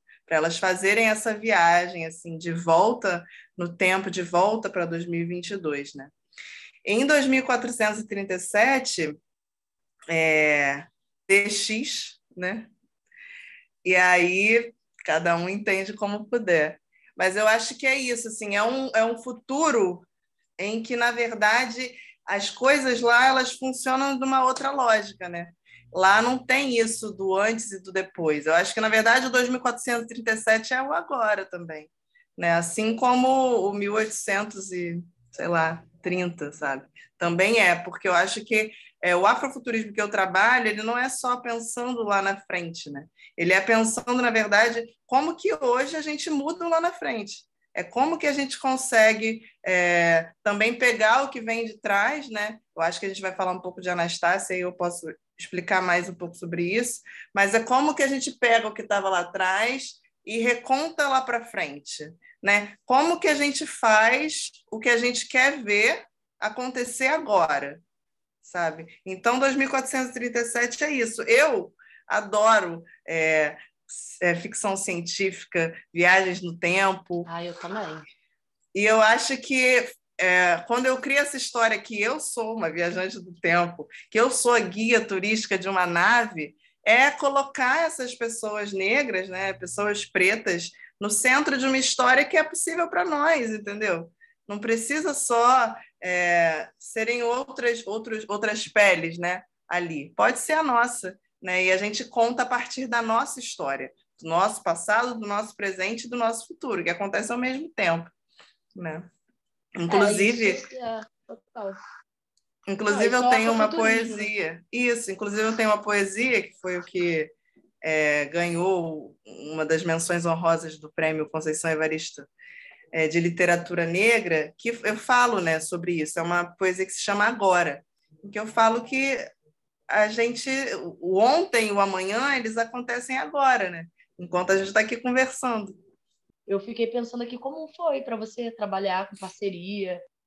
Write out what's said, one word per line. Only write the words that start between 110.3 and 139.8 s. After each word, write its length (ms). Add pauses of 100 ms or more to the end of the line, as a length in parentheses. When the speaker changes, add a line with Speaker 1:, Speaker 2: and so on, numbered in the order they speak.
Speaker 2:
É, 40
isso 200
é 260 (260)
total. 460 (920)
Speaker 1:
Inclusive, 420
Speaker 2:
Não, 100
Speaker 1:
eu 60
Speaker 2:
isso 80
é 40
Speaker 1:
tenho 140
uma 140
Speaker 2:
afrofuturismo, 500
né? 80
Speaker 1:
poesia. 480
Isso, 400
inclusive, 320
eu 120
tenho 140
uma 120
poesia 600
que 180
foi 200
o 40
que, 460 (540)
é, 420
ganhou 960
uma 400
das 200
menções 420
honrosas 540
do 140
Prêmio 360
Conceição 400
Evaristo, 580 (640)
é, 160
de 120
Literatura 640
Negra, 720
que 120
eu 280
falo, 440
né, 180
sobre 420
isso. 160
É 60
uma 320
poesia 320
que 40
se 120
chama 220
Agora, 600 (380)
em 80
que 80
eu 80
falo 360
que 320 (720)
a 200
gente, 420 (500)
o 200
ontem 480
e 40
o 80
amanhã, 560
eles 220
acontecem 640
agora, 500
né? 160 (320)
Enquanto 340
a 60
gente 160
tá 60
aqui 180
conversando. 800 (680)
Speaker 2:
Eu 120
fiquei 280
pensando 340
aqui 160
como 380
foi 260
pra 140
você 340
trabalhar 580
com 80
parceria, 840 (260)